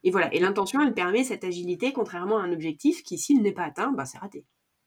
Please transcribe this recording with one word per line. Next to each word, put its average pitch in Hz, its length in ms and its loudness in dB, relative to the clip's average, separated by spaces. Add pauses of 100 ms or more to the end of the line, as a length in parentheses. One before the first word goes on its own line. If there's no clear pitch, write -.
Et 185 80 4
voilà, 180 240 2
et 175 60 4
l'intention, 190 400 2
elle 277 120 4
permet 202 320 2
cette 240 180 -6
agilité, 180 500 -2
contrairement 202 460 -2
à 202 40 0
un 175 100 -2
objectif 165 500 -2
qui, 165 160 -8
s'il 269 240 4
n'est 202 100 2
pas 185 100 -6
atteint, 180 300 -4
ben, 147 120 -2
c'est - 140 -14
raté. 185 260 -14 (420)